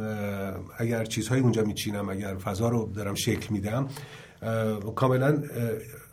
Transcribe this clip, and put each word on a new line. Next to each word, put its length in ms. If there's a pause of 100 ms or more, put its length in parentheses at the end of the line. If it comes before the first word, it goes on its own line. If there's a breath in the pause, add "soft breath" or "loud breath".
اه، 540 (240)
اگر 260
چیزهایی 380
اونجا 220
میچینم، 440
اگر 260
فضا 340
رو 260
دارم 200
شکل 380
می‌دم، 340 (560 loud breath)
اه، 520
کاملاً، 340
اه، 140 (720)